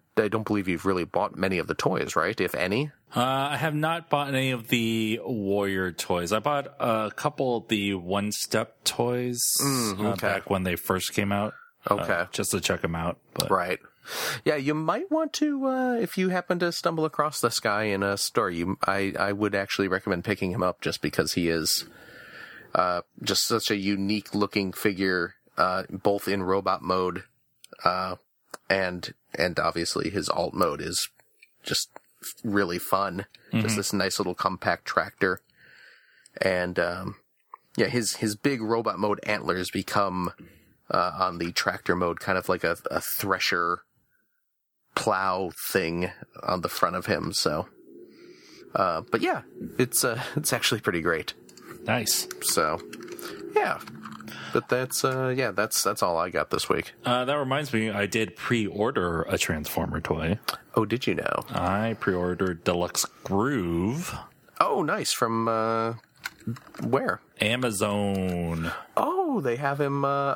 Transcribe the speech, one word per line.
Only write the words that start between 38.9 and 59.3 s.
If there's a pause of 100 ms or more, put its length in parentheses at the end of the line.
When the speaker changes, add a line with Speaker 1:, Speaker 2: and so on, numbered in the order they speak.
Speaker 1:
mode
antlers
become, (600)
uh,
on
the
tractor
mode,
kind
of
like
a, (140)
a
thresher (1120)
plow
thing (320)
on
the
front
of
him.
So, (1080)
uh, (100)
but
yeah, (360)
it's,
uh, (140)
it's
actually
pretty
great. (520)
Speaker 2:
Nice. (140)
Speaker 1:
So, (760)
yeah. (720)
But
that's,
uh,
yeah,
that's,
that's
all
I
got
this
week. (120)
Speaker 2:
Uh,
that
reminds
me,
I
did
pre-order
a